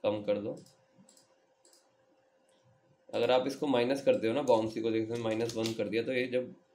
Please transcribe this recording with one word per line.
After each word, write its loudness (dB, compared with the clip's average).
कम 0
कर 0
दो। -6
अगर 0
आप 6
इसको -4
minus 2
करते 4
हो 0
ना, 0
बाउंसी 2
को, 0
देखो -2
माइनस -2
वन -2
कर -4
दिया, -2
तो -4
ये 0
जब -4